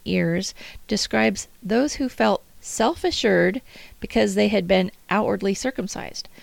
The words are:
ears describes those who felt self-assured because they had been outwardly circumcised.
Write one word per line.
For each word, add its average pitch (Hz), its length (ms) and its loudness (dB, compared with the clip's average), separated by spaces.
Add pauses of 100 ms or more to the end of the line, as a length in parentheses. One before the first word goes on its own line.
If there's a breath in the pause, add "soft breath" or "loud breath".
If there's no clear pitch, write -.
ears 175 500 0 (320 loud breath)
describes 220 600 0 (140)
those 240 320 0
who 262 140 -2
felt 214 340 2 (180)
self-assured 220 1000 2 (380 loud breath)
because 208 340 0
they 208 140 4
had 202 200 0
been 185 220 4 (180)
outwardly 196 460 0
circumcised. - 720 -8 (140 loud breath)